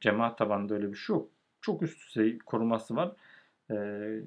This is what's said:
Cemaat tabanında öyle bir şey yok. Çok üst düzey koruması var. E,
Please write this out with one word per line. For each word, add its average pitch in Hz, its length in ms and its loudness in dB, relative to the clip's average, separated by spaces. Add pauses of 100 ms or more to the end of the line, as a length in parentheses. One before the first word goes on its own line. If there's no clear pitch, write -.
Cemaat 113 360 4
tabanında 101 360 0
öyle 104 180 -2
bir 101 60 -10
şey - 180 0
yok. - 140 0 (320)
Çok 202 200 -2
üst - 260 -6
düzey 117 300 2
koruması 113 580 0
var. 180 160 0 (600)
E, 110 40 0 (520)